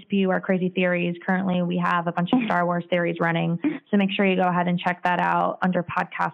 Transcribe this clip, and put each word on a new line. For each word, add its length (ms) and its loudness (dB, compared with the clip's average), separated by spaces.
spew 300 2
our 100 2
crazy 260 0
theories. 480 0
Currently, 360 0
we 160 -2
have 300 0
a 40 -2
bunch 220 -2
of 100 2
Star 220 0
Wars 240 -2
theories 320 0
running, 360 0
so 60 0
make 160 4
sure 140 0
you 100 2
go 140 2
ahead 180 0
and 100 0
check 260 -2
that 180 0
out 400 0
under 220 0
podcast 500 -4